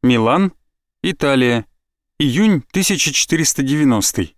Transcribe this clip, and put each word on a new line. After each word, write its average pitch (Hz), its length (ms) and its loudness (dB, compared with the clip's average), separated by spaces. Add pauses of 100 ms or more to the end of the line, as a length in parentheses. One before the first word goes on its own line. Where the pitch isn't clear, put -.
Милан, 123 500 2 (500)
Италия. 127 640 0 (520)
Июнь 151 440 2 (100)
тысяча 180 400 -2
четыреста 156 500 -2
девяностый. 131 760 0